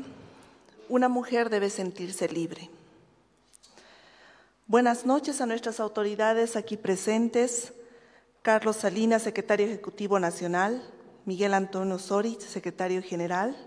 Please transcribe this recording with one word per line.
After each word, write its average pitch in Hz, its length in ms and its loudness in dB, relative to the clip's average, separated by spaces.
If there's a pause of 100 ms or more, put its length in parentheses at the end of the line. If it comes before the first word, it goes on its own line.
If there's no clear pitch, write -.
(880)
una 254 200 4
mujer 240 400 0
debe 202 220 2
sentirse 185 580 -4
libre. 165 400 -6 (2000)
Buenas 233 400 4
noches 277 340 2
a 240 60 -2
nuestras 226 320 -4
autoridades 214 760 0
aquí 214 220 -4
presentes, 226 960 0 (680)
Carlos 220 320 2
Salinas, 220 480 2
secretario 208 420 2
ejecutivo 202 540 -2
nacional, 180 680 0 (380)
Miguel 196 300 0
Antonio 190 420 0
Soritz, 208 480 -2
secretario 185 560 -4
general 185 640 -4